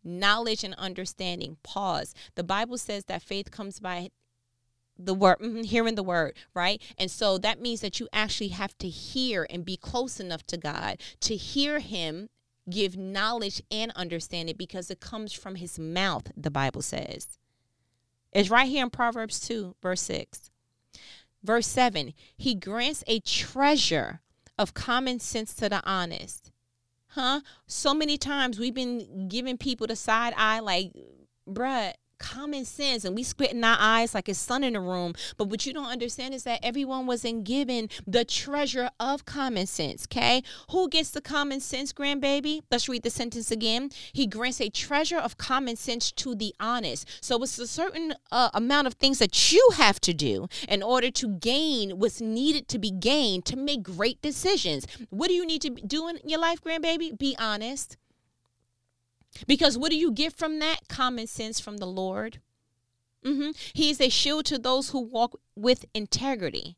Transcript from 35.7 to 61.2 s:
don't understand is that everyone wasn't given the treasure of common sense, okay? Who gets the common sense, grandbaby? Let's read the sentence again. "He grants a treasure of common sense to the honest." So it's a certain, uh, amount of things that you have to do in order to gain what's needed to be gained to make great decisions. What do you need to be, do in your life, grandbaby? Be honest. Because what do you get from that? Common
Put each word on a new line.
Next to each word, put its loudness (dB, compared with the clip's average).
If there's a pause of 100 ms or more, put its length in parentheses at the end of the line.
don't -6
understand -4
is -10
that -2
everyone -2
wasn't -2
given 0 (160)
the 2
treasure -2
of -2
common -2
sense, -4
okay? 4 (260)
Who 2
gets 2
the -6
common -2
sense, -4
grandbaby? 0
Let's 2
read -2
the -2
sentence -6
again. 0 (240)
"He 2
grants -2
a 0
treasure 0
of -4
common 0
sense -2
to -4
the -4
honest." -2 (140)
So 0
it's -4
a -6
certain, -4 (180)
uh, 6
amount 4
of 0
things 2
that 6
you 12
have 8
to 2
do 2 (220)
in 2
order 4
to -2
gain 0
what's 2
needed 2
to -4
be 0
gained 4
to -2
make -2
great -2
decisions. 0 (240)
What 0
do 4
you 2
need 0
to -2
be, -10
do -4
in -6
your -2
life, 0
grandbaby? -2
Be 0
honest. -4 (1500)
Because 6
what 0
do 2
you 2
get -2
from -4
that? -2
Common -2